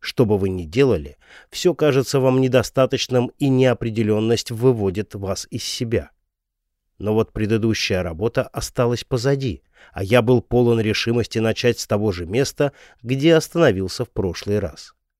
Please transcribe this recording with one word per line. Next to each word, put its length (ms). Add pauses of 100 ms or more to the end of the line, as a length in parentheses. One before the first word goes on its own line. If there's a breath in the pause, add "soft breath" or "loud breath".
Что 220
бы 100
вы 140
ни 140
делали, 520 (320 loud breath)
все 260
кажется 460
вам 220
недостаточным, 960
и 100
неопределенность 1000
выводит 640
вас 360
из 140
себя. 460 (880)
Но 160
вот 180
предыдущая 720
работа 400
осталась 600
позади, 600 (320 soft breath)
а 100
я 160
был 220
полон 360
решимости 600
начать 400
с 80
того 260
же 140
места, 460 (300 soft breath)
где 320
остановился 720
в 60
прошлый 480
раз. 360 (260)